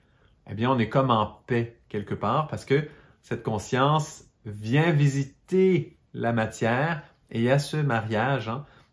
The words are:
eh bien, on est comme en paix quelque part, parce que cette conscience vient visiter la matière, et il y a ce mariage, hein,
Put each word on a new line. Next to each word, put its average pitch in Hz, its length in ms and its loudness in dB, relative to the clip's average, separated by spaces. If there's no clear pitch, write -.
eh 101 60 -12
bien, 117 160 0
on 131 80 2
est 110 100 2
comme 135 220 2
en 110 160 2
paix 117 420 -2
quelque 104 260 -8
part, 127 340 -2
parce - 160 -10
que 147 220 0
cette 117 200 -8
conscience 131 840 -2
vient 117 460 0
visiter 147 1080 2
la 117 200 -2
matière, 123 720 -2
et 113 80 -6
il 117 60 2
y 123 60 2
a 143 80 4
ce 147 180 -4
mariage, 113 720 0
hein, 127 180 -8